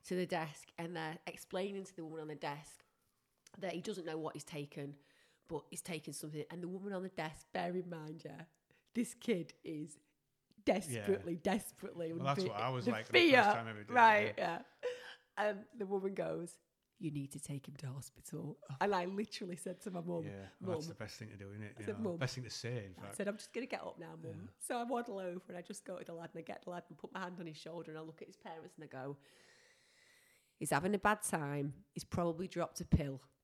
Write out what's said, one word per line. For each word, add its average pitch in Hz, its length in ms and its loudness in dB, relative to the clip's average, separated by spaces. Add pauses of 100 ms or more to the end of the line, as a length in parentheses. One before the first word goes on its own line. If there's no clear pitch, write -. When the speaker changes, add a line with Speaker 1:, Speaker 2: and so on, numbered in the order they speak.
Speaker 1:
to 185 80 -2
the 180 100 2
desk 160 420 -2 (100)
and 170 180 -6
they're 160 220 -4 (100)
explaining 190 580 -4
to - 100 -18
the 165 80 -8
woman 160 180 -8
on 151 60 -6
the 151 80 -6
desk 147 480 -6 (760)
that 180 140 -2
he 175 80 -4
doesn't 185 240 -4
know 160 140 -2
what 156 160 -4
he's 151 80 -8
taken, 147 500 -6 (540)
but 147 240 -4
he's 175 100 -8
taken 156 320 -6
something. 151 380 -6
And 175 100 -8
the 170 60 -4
woman 190 260 -4
on 185 100 0
the 190 60 -4
desk, 156 440 -6
bear 180 220 2
in 180 140 -2
mind, 160 360 -8
yeah, 131 160 -8 (520)
this 240 220 2
kid 175 380 2 (100)
is 151 340 -6 (680)
desperately, 170 680 4 (100)
Speaker 2:
Yeah. 190 100 4
Speaker 1:
desperately 170 600 -4
Speaker 2:
Well, 165 120 -2
that's 143 180 4
Speaker 1:
unfi-, - 60 2
Speaker 2:
what 104 120 0
I 123 80 4
was 127 160 2
Speaker 1:
the 240 60 4
Speaker 2:
like 113 160 0
the - 60 -4
first 349 180 12
Speaker 1:
fear, 254 100 12
Speaker 2:
time 220 260 6
I - 20 -4
ever 208 100 -4
did 208 100 -10
it, 240 40 -4
Speaker 1:
right, 220 440 10
Speaker 2:
yeah. 170 220 2 (760)
Speaker 1:
yeah. 208 120 4
Um, 208 80 0 (200)
the 202 100 -2
woman 196 260 2
goes, 165 440 -2 (420)
"You 156 120 0
need 139 200 -2
to 156 80 -10
take 143 280 -6
him 143 100 -12
to 139 100 -6
hospital." 143 680 -8 (220)
And 202 160 4
I 180 100 2
literally 196 500 -4
said 180 260 -8
to 202 100 -8
my 180 100 -4
mum, 175 240 0
Speaker 2:
Yeah, 101 60 -6 (300)
well, 180 160 0
that's 156 100 -4
Speaker 1:
"Mum." - 100 -8
Speaker 2:
the 113 60 -6
best - 140 -10
thing 110 120 -10
to 107 80 -14
do, 98 120 -10
isn't 107 140 -8
it? 104 120 -8
Speaker 1:
I - 40 -16
Speaker 2:
You 104 80 -6
Speaker 1:
said, 104 120 -2
Speaker 2:
know, 113 120 2
Speaker 1:
"Mum." 170 60 -4
Speaker 2:
best 131 180 0
thing 127 80 -6
to 107 80 -8
say, - 180 -4 (160)
in 92 140 -12
Speaker 1:
I - 60 -12
Speaker 2:
fact. 98 120 -10
Speaker 1:
said, 202 100 2
"I'm 208 100 -2
just - 140 -14
gonna 247 140 -2
get - 160 -4
up - 180 -8
now, 165 120 -10 (120)
Mum." 165 120 -6
Speaker 2:
Yeah. 175 240 -10
Speaker 1:
So 254 180 -4
I 233 60 0
waddle 240 360 -2
over 180 300 -4
and 180 80 -8
I 180 40 -8
just - 240 -12
go 180 120 -8
to 175 80 -8
the 170 80 -10
lad 165 200 -10
and 170 60 -8
I 165 40 -10
get - 200 -10
the 185 60 -8
lad 175 200 -6
and 151 80 -16
put - 160 -12
my 185 80 -6
hand 180 180 -6
on 165 80 -6
his 151 100 -10
shoulder 160 340 -10
and 156 60 -10
I 156 60 -8
look 160 180 -12
at - 60 -12
his 190 100 -20
parents 160 380 -14
and 156 80 -12
I 151 40 -12
go, 139 300 -8 (1400)
"He's 151 100 -4
having 175 260 2
a 185 40 0
bad 208 240 4
time. 143 500 0 (200)
He's - 100 -6
probably 175 440 0
dropped - 340 -4
a - 40 -4
pill." 135 360 4 (220)